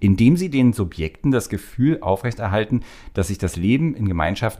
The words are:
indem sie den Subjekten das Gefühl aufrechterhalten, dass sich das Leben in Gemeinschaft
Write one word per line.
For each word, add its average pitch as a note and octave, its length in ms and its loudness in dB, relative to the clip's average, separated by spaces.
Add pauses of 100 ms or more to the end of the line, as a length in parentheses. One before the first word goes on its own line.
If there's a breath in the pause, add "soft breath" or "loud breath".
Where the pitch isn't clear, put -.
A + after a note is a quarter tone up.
indem A2+ 360 6
sie F3+ 140 -4
den B2+ 240 2
Subjekten E2 560 -4
das B2+ 180 0
Gefühl C3+ 540 -2
aufrechterhalten, A2 800 -2 (320 loud breath)
dass F#2 140 0
sich G2+ 100 -6
das F2+ 180 -4
Leben C3 380 0
in G#2+ 120 -4
Gemeinschaft F#2 540 -2